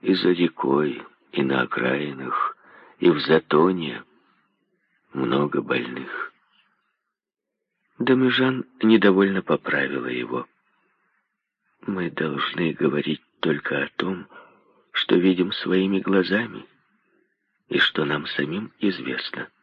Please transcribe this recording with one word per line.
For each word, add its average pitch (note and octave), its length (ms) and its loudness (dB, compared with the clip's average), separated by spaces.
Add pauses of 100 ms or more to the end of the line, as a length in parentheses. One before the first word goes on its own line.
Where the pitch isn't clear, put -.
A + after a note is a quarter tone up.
«И - 140 2
за F#2 160 2
рекой, D2 680 0 (300)
и C#2 120 0
на C2 180 0
окраинах, C2 960 -4 (420)
и F2 100 6
в D2 120 2
Затоне D#2+ 800 2 (1080)
много C#2 480 0
больных». B1+ 720 -6 (1700)
Дамежан C3 680 2 (160)
недовольно G2 600 6
поправила C#2 680 -2
его. B1 380 -6 (1400)
«Мы F2+ 240 -4
должны D2+ 600 -2
говорить D2 500 -2 (160)
только C#2+ 440 -2
о C#2 120 -6
том, F2+ 320 -6 (640)
что - 240 0
видим F2+ 380 2
своими F#2+ 480 0
глазами, G2 640 -2 (1040)
и - 100 -2
что - 240 2
нам D2 240 -4
самим E2 520 -6
известно. C2 680 -4 (160)